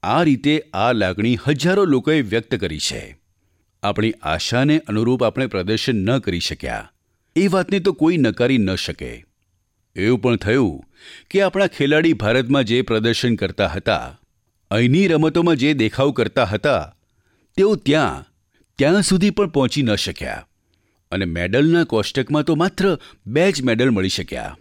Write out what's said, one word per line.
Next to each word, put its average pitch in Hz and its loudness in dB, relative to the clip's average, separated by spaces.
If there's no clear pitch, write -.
આ 123 0
રીતે 147 2
આ 110 0
લાગણી 107 0
હજારો 175 2
લોકોએ 151 2
વ્યક્ત 113 -2
કરી 80 -6
છે. 71 -8
આપણી 104 -2
આશાને 120 0
અનુરૂપ 117 0
આપણે 123 -2
પ્રદર્શન 107 -2
ન 107 0
કરી 90 -4
શક્યા, - -8
એ 196 2
વાતને 185 0
તો 180 0
કોઈ 160 2
નકારી 127 2
ન 95 0
શકે. 69 -10
એવું 107 0
પણ 131 0
થયું 101 0
કે 196 2
આપણા 190 0
ખેલાડી 151 2
ભારતમાં 123 0
જે 117 0
પ્રદર્શન 117 0
કરતા 95 -2
હતા, 87 -4
અહીંની 123 2
રમતોમાં 160 2
જે 143 2
દેખાવ 131 0
કરતા 120 0
હતા, 104 -2
તેઓ 196 4
ત્યાં, 135 -2
ત્યાં 165 4
સુધી 190 2
પણ 202 -2
પહોંચી 139 0
ન 113 0
શક્યા - -8
અને 98 -4
મેડલના 113 2
કોષ્ટકમાં 135 -2
તો 165 2
માત્ર 185 0
બે 156 2
જ 135 -4
મેડલ 123 2
મળી 95 0
શક્યા. 64 -8